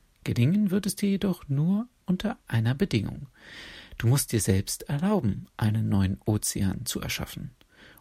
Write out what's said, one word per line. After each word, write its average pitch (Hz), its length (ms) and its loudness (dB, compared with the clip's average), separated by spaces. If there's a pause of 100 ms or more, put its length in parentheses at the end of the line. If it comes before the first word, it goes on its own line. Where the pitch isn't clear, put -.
(240)
Gelingen 165 480 2
wird 196 160 0
es - 80 -4
dir 202 140 0
jedoch 196 380 -2
nur 175 400 0 (200)
unter 202 400 -2
einer 117 260 2
Bedingung. 139 540 -2 (720)
Du 113 80 2
musst 139 240 4
dir 110 100 2
selbst - 480 0
erlauben, 151 560 0 (100)
einen 107 320 2
neuen 98 380 2
Ozean 104 640 -2
zu - 120 -6
erschaffen. - 520 -8 (500)